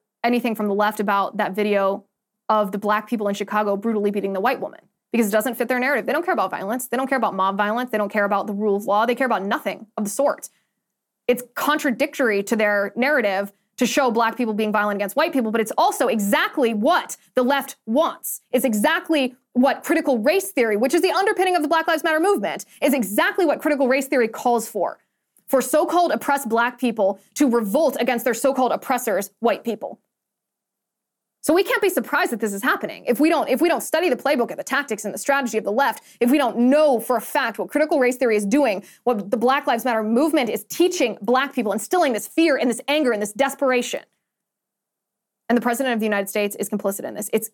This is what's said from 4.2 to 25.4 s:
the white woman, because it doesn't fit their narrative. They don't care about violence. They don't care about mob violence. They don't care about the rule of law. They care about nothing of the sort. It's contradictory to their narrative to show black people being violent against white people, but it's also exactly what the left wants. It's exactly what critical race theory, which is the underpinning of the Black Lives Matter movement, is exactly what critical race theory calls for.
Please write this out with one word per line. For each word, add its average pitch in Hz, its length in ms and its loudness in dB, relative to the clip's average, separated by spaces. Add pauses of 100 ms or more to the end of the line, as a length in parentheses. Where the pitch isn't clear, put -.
the 190 60 -4
white 240 200 0
woman, - 180 -10 (320)
because 226 160 2
it 196 60 -4
doesn't 220 240 0
fit 247 100 -2
their 254 140 0
narrative. 254 260 0
They 208 60 0
don't 320 120 0
care 370 100 0
about 190 180 -2
violence. 208 340 -6
They - 100 -4
don't 262 120 -2
care 269 100 0
about 202 160 -2
mob 190 220 0
violence. 220 340 -2
They 214 80 -4
don't 208 140 -2
care 208 120 2
about 202 220 0
the 214 60 -6
rule 202 240 0
of 208 80 -4
law. 214 220 2
They 240 100 0
care 262 100 0
about 214 160 0
nothing 208 540 -6
of 214 80 -4
the 196 60 -4
sort. - 380 -2 (800)
It's 247 160 0 (140)
contradictory 269 880 0
to - 100 -2
their 208 400 0
narrative 214 580 0 (260)
to 247 80 2
show 247 260 2
black 226 240 0
people 220 180 -2
being 214 160 0
violent 208 280 0
against 202 180 -4
white 330 160 2
people, 240 180 0
but 220 100 0
it's 214 160 -2
also 339 300 2
exactly 233 680 0
what 254 440 0 (180)
the 254 80 2
left 277 340 0 (100)
wants. 254 560 -2 (100)
It's 254 120 2
exactly 269 680 0 (200)
what 254 280 2
critical 320 360 0
race 330 340 0
theory, 226 240 2
which 233 180 0
is 339 80 4
the 359 80 2
underpinning 370 460 2
of 320 60 0
the 294 60 -2
Black 330 200 0
Lives 320 160 0
Matter 320 160 0
movement, 269 440 0 (160)
is 277 140 2
exactly 285 500 0
what 285 160 2
critical 285 280 0
race 269 180 0
theory 247 220 2
calls 226 400 -2
for. 170 320 -4 (460)